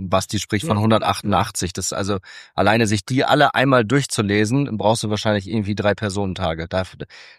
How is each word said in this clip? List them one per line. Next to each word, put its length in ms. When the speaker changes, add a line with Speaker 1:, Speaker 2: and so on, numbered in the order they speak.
Speaker 1:
Basti 300
spricht 280
von 100
Speaker 2:
Ja. 80
Speaker 1:
hundertachtundachtzig. 880
Das, 200
also 260
alleine 320
sich 180
die 200
alle 320
einmal 280
durchzulesen, 960
brauchst 240
du 80
wahrscheinlich 380
irgendwie 260
drei 200
Personentage 760
dafür, 380